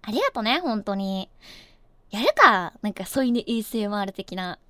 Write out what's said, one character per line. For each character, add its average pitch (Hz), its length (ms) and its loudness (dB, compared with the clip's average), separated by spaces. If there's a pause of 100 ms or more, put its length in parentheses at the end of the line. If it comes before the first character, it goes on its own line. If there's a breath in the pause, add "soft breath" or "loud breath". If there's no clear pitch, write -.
あ 214 100 -8
り 233 80 0
が 523 120 2
と 233 100 -6
ね、 240 180 2
本 233 240 -2
当 196 120 -2
に。 190 340 -4 (840 loud breath)
や 208 100 -4
る 523 140 4
か。 214 460 6
な 214 80 0
ん 196 40 -6
か、 190 120 -8
添 269 220 0
い 240 40 2
寝 240 100 2
エ - 20 -10
ー 226 160 -2
エ 214 40 -6
ス - 140 -6
エ 208 100 0
ム 208 100 -2
ア 202 40 -2
ー 190 60 -2
ル 190 60 -10
的 185 220 -10
な。 180 240 -6 (100)